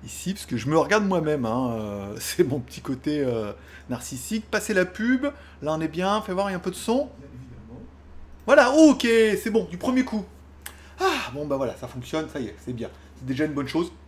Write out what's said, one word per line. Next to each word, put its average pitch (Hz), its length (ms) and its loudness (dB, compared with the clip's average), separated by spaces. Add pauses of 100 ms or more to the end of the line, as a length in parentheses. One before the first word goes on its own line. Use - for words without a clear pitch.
Ici, - 300 -8
parce - 100 -14
que - 140 -6
je 113 100 -4
me 156 80 2
regarde 185 300 4
moi-même, 156 400 0
hein, 120 320 -2
euh, 101 380 -8
<laughs> 123 40 -12
c'est - 240 0
mon 139 160 -2
petit - 220 -14
côté, 147 420 -4
euh, 113 280 -2 (360)
narcissique. 131 640 -8
Passer 208 240 -2
la 185 100 4
pub, 240 400 -2 (380)
là 151 120 -2
on 160 60 -4
est 160 80 -2
bien, 185 320 -2
fais 196 120 -8
voir, 196 180 -2
il - 20 -6
y - 20 -6
a 180 40 -6
un - 20 -8
peu 180 100 -6
de 180 60 -10
son. 262 320 -2 (1400)
Voilà, 262 260 8
ok, 302 360 8 (340)
c'est 226 80 -2
bon, 208 200 2
du 175 80 -10
premier 254 260 0
coup. 214 180 -4 (800)
Ah, 339 320 0
bon 147 140 -6
bah 143 100 -2
voilà, 131 240 -2
ça 123 80 -12
fonctionne, 151 420 -6
ça 147 100 -8
y 113 80 -4
est, 95 140 -14
c'est 123 120 -8
bien. 113 160 -8 (260)
C'est - 80 -18
déjà 135 220 -2
une 151 80 -4
bonne 139 140 -4
chose. 175 220 -2 (180)